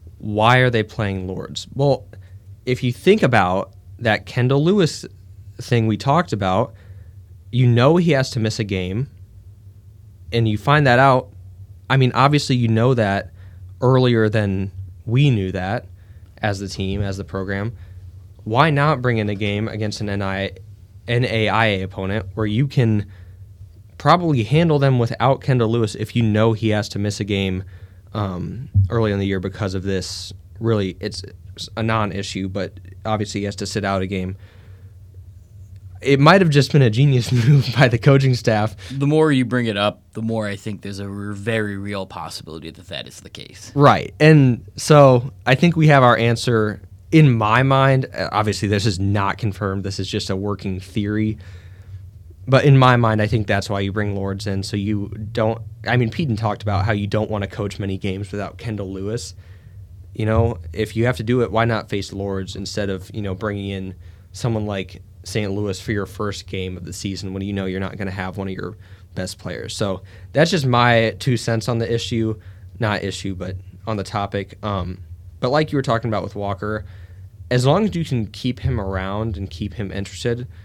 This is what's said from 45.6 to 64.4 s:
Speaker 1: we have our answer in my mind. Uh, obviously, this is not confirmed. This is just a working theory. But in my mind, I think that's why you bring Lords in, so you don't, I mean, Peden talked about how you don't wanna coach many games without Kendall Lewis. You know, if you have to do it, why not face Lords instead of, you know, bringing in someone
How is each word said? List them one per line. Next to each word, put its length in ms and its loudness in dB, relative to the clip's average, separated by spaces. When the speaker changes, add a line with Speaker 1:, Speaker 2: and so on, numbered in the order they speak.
Speaker 1:
we 120 4
have 140 8
our 140 8
answer 640 0
in 220 8
my 300 4
mind. 520 4
Uh, 180 -4
obviously, 360 0
this 160 2
is 160 0
not 380 0
confirmed. 460 -4
This 140 -6
is 100 -6
just 200 -4
a 80 -4
working 420 -6
theory. 600 -4
But 200 4
in 100 8
my 200 8
mind, 260 2
I 40 2
think 200 0
that's 240 -2
why 100 -2
you 100 -2
bring 240 -2
Lords 320 -6
in, 160 -4
so 140 -6
you 320 -2
don't, 300 0
I 80 2
mean, 140 2
Peden 260 -2
talked 260 -4
about 220 0
how 80 0
you 140 -2
don't 240 -2
wanna 160 -4
coach 320 -8
many 180 -4
games 340 -6
without 280 -10
Kendall 340 -8
Lewis. 420 -8
You 140 -4
know, 320 2
if 200 -4
you 120 2
have 100 0
to 60 -8
do 180 0
it, 100 0
why 140 2
not 240 -2
face 240 -6
Lords 420 -6
instead 360 -6
of, 240 -8
you 80 -8
know, 120 -6
bringing 360 -6
in 240 -8
someone 340 -4